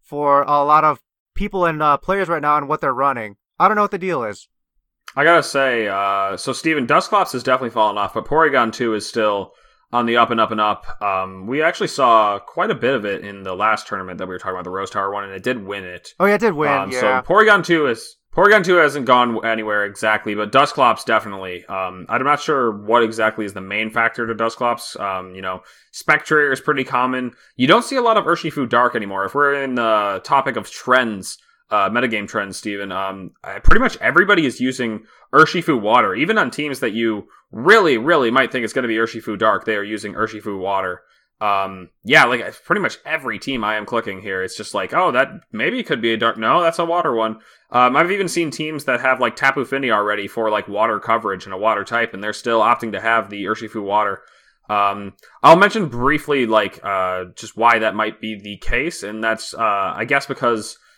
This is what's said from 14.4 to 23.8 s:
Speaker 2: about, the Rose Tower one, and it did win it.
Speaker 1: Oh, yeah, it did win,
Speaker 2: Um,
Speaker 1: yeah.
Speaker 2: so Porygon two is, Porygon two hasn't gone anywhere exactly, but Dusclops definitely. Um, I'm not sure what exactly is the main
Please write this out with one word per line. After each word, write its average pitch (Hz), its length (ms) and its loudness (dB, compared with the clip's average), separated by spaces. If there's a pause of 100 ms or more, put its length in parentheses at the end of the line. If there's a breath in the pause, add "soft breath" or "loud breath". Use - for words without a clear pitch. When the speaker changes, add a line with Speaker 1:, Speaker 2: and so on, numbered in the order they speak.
Speaker 2:
about, 90 100 -8
the 92 40 -8
Rose 95 200 -6
Tower 101 240 -2
one, 101 100 -6
and 98 100 -12
it 95 100 -12
did 123 200 -2
win 98 220 -8
it. 90 240 -16 (100)
Speaker 1:
Oh, 180 60 2
yeah, 202 100 4
it 202 60 -2
did 214 120 2
win, 147 180 0
Speaker 2:
Um, - 200 -2
Speaker 1:
yeah. 127 80 -4
Speaker 2:
so 131 260 2
Porygon 202 380 4
two 160 240 2
is, - 300 -6 (180)
Porygon 202 280 6
two 180 120 4
hasn't 143 320 2
gone 120 360 4
anywhere 107 420 -2
exactly, 107 500 -2
but 104 160 -4
Dusclops 135 520 2
definitely. 98 640 -4
Um, 92 420 -8
I'm 120 160 -2
not 143 160 2
sure 135 300 0
what 107 320 0
exactly 110 440 0
is 95 80 -10
the 98 80 -12
main 104 280 -6